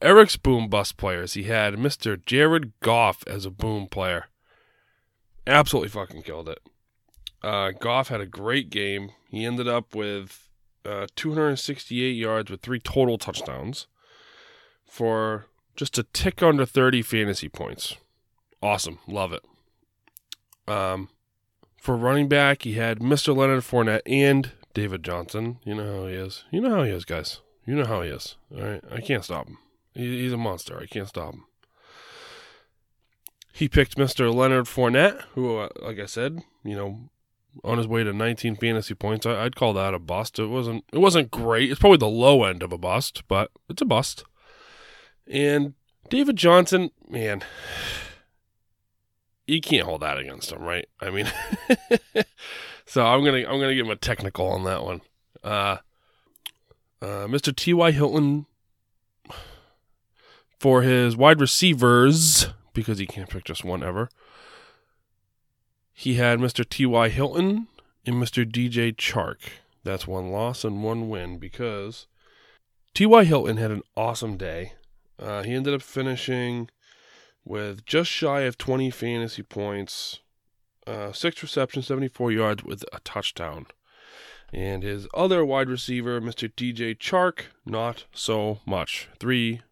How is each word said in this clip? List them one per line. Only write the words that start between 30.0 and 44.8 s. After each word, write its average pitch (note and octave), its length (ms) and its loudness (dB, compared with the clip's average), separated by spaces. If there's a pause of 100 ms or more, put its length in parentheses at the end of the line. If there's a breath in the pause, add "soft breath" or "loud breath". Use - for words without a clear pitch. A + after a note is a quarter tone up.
he's B2+ 100 -4
a A#2+ 60 -4
monster. F#2 420 -8
I - 60 -14
can't G#2 240 -10
stop E2 240 -10
him. - 100 -20 (2000 loud breath)
He - 160 -2
picked - 300 2
Mister C3 340 2
Leonard B2+ 340 2
Fournette, C3 560 4 (120)
who, A#2+ 240 -2
uh, G#2 120 -6 (120)
like G#2 180 -10
I G2+ 60 -8
said, C#3+ 360 -6 (220)
you G#2 120 -8
know, G2+ 340 -10 (540)
on A#2 140 0
his A#2 100 0
way A2+ 160 0
to G#2 100 -2
nineteen A2+ 420 -2
fantasy A2+ 400 -2
points. G#2+ 300 -4
I, A2+ 180 -2
I'd B2 120 -4
call A#2 180 2
that F#2+ 200 0
a F2+ 60 -4
bust. F2 400 -6
It A2 80 -2
wasn't, A#2 440 -6
it D3+ 80 0
wasn't E3+ 320 6
great. A#2 380 2
It's C#3 100 -4
probably G3 180 12
the A#2 100 4
low A#2+ 380 8
end F2+ 180 -2
of F2+ 80 -6
a F2 60 -6
bust, F#2 500 -2
but G2+ 240 0 (180)
it's - 120 -6
a C#4+ 40 0
bust. C3+ 380 0 (1040 loud breath)